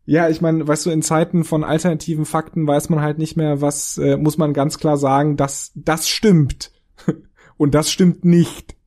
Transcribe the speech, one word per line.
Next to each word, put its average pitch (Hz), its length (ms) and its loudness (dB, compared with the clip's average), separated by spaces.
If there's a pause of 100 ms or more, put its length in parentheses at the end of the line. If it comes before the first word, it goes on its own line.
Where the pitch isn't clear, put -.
Ja, 165 220 2
ich 160 140 -2
meine, 160 260 0
weißt 151 200 -2
du, - 20 -2
in 156 140 -2
Zeiten 165 400 0
von 156 200 -2
alternativen 160 640 -2
Fakten 160 420 -4
weiß 147 220 0
man 160 120 0
halt 151 180 -2
nicht 156 180 -4
mehr, 151 240 0
was, - 360 -4
äh, 139 200 0
muss 147 200 0
man 147 160 0
ganz 143 260 -2
klar 151 180 0
sagen, 143 400 0
dass - 380 -4
das 156 340 -4
stimmt. 165 600 2 (340)
<laughs> - 80 0 (440)
Und 147 180 2
das 147 160 0
stimmt 180 340 2
nicht. 170 500 2 (120)